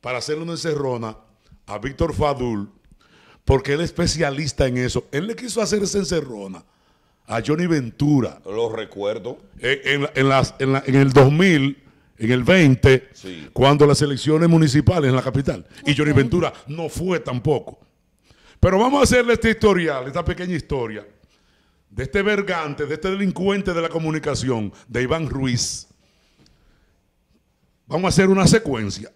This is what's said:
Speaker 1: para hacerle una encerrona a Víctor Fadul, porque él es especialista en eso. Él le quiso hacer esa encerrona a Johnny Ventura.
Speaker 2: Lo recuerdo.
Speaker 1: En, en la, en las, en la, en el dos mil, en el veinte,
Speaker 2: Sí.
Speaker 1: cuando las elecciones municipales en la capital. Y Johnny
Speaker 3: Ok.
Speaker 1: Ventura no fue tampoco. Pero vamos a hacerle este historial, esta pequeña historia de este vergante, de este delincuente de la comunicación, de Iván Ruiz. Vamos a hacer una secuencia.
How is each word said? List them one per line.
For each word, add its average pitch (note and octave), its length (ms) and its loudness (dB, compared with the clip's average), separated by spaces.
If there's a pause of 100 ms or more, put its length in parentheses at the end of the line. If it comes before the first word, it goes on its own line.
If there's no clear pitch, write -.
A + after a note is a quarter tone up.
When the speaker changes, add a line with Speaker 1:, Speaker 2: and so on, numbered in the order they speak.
Speaker 1:
para B2 160 -6
hacerle D3+ 260 -6
una E3+ 100 -8
encerrona C3+ 600 -4 (520)
a G#2 100 -10
Víctor C#3 380 -6
Fadul, A#2+ 560 -2 (720)
porque C3+ 280 0
él D3+ 80 -2
es E3+ 100 -2
especialista D3+ 720 -2
en B2 120 0
eso. B2+ 340 -4
Él D#3 160 -4
le A3+ 80 -8
quiso A#3 260 -6
hacer G3+ 220 -2
esa G3 160 -2
encerrona B2 640 -6 (680)
a A2+ 140 -4
Johnny D#3+ 220 0
Ventura. C#3+ 760 0
Speaker 2:
Lo A2 320 -4
recuerdo. G#2+ 600 -8 (220)
Speaker 1:
En, C3+ 240 -2
en C#3 180 0
la, C#3+ 140 -4
en C3+ 140 2
las, C3+ 280 2
en C3+ 160 0
la, C3+ 140 -2
en C3 80 2
el C#3 180 6
dos C3+ 180 8
mil, D3+ 460 2 (400)
en A2 140 -2
el C3+ 120 2
veinte, C3+ 680 4
Speaker 2:
Sí. E2+ 400 -16
Speaker 1:
cuando C#3 320 6
las - 160 4
elecciones D3+ 480 0
municipales D#3 600 4
en B2+ 60 2
la B2+ 60 0
capital. C3 460 -4 (180)
Y C#3+ 100 0
Johnny D3+ 160 -2
Speaker 3:
Ok. C#3 60 4
Speaker 1:
Ventura C#3 360 0 (120)
no D#3 240 -10
fue F3 300 -4
tampoco. C3 600 -4 (800)
Pero F#3 200 4
vamos C4+ 220 2
a - 20 6
hacerle A#3 300 2
este A3+ 180 0
historial, F3 560 0
esta D#3+ 180 -6
pequeña F3+ 300 -6
historia A2+ 500 -8 (840)
de G2+ 120 -10
este G3 200 -2
vergante, E3+ 640 -4
de D3+ 80 -4
este F#3+ 160 -6
delincuente G3 640 -2
de E3 60 -2
la E3 80 -4
comunicación, C#3 840 -4 (140)
de A#2+ 160 -4
Iván D3 260 -4
Ruiz. C3 580 -4 (2000)
Vamos E3 180 -4
a F3+ 40 2
hacer F#3+ 200 4
una F#3+ 180 4
secuencia. A2+ 680 -2